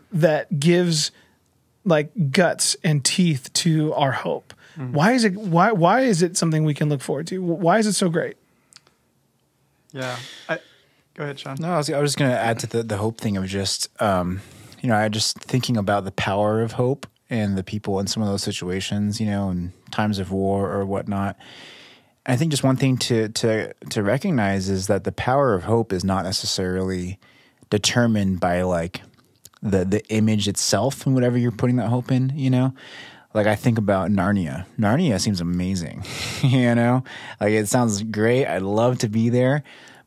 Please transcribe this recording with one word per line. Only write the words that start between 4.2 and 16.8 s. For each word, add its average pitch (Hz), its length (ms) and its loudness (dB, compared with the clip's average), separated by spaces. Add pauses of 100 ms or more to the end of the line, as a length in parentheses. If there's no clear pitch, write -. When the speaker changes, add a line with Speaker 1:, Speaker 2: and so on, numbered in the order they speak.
Speaker 2:
Mm. 131 140 -8
Speaker 1:
Why 156 220 4
is 247 100 2
it, 190 140 2
why, 196 340 4
why 202 300 4
is 214 200 2
it 175 140 0
something 156 300 2
we 151 80 2
can 151 160 -2
look 139 120 -2
forward 143 260 -6
to? 185 100 -6
Wh-, 170 240 -2
why 175 160 4
is 220 100 2
it 208 60 0
so 185 160 0
great? 156 260 -4 (1600)
Speaker 2:
Yeah. 127 260 -8 (320)
I, 165 100 -4 (540)
go 151 100 -10
ahead, 143 160 -8
Sean. 135 200 -12
Speaker 3:
No, 170 140 -4
I 170 40 2
was, 151 120 0
I 143 100 0
was 143 120 2
just - 80 -4
gonna 131 140 4
add 113 260 0
to 117 80 -6
the, 117 160 -2
the 107 140 -4
hope 110 220 -2
thing 104 180 -2
of 95 80 -2
just, 98 440 -4 (120)
um, 92 400 0 (400)
you 131 80 -2
know, 110 60 4
I 107 140 2
just 110 300 -4
thinking 123 380 -2
about 101 280 0
the 98 60 -10
power 104 500 0
of 113 120 -4
hope 127 340 -2 (220)